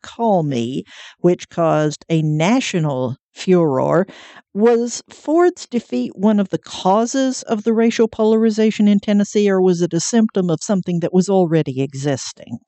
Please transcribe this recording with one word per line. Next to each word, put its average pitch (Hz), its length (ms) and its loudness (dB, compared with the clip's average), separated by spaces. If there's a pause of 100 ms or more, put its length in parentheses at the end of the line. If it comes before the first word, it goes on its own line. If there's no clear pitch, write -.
call 208 420 -2
me," 131 400 -4 (360)
which - 300 0
caused 151 600 0
a 165 120 0
national 156 960 -2 (160)
furor. 156 720 2 (500)
Was 233 540 0
Ford's 339 580 -2
defeat 247 480 -6
one 208 240 2
of 196 100 -2
the - 80 -4
causes 254 840 -2
of 208 200 -4
the 233 80 0
racial 226 360 2
polarization 220 800 2
in 208 120 4
Tennessee, 208 500 0
or 190 120 2
was 180 200 2
it 175 120 -2
a 170 60 0
symptom 214 500 0
of 160 120 -2
something 180 400 -2
that 165 120 -4
was 185 160 2
already 160 520 0
existing? 135 760 -6 (100)